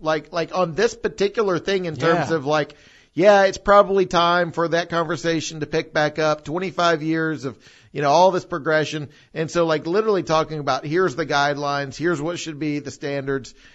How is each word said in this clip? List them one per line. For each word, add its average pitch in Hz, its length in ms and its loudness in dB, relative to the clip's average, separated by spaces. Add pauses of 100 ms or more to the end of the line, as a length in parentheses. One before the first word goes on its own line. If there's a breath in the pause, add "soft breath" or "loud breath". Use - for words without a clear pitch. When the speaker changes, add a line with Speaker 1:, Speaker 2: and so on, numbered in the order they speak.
Speaker 1:
Like, 156 320 -4
like 165 240 -4
on 175 180 0
this 233 220 0
particular 196 640 -2
thing 190 240 -2
in 160 120 -6
terms 165 340 2
Speaker 2:
Yeah. 165 60 0
Speaker 1:
of 135 80 -4
like, 147 300 -2 (400 soft breath)
yeah, 196 300 6
it's 190 140 0
probably 196 480 4
time 175 440 2
for 165 160 -2
that 170 220 -2
conversation 165 720 -4
to 143 60 -4
pick 160 260 -4
back 151 260 0
up. 151 260 0
Twenty-five 170 600 -2
years 160 400 -2
of, 131 120 -8 (360 soft breath)
you 147 100 -6
know, 143 80 2
all 175 220 6
this 180 120 -2
progression. 156 680 -2 (220 soft breath)
And 160 160 -6
so, 170 160 0
like, 156 220 0
literally 202 380 0
talking 156 340 0
about, 135 260 -2
here's 170 300 0
the 165 120 -4
guidelines, 143 680 -2
here's 160 260 -2
what 165 200 -6
should 156 180 -12
be 147 220 -4
the 139 100 -10
standards. 139 640 -6 (200 soft breath)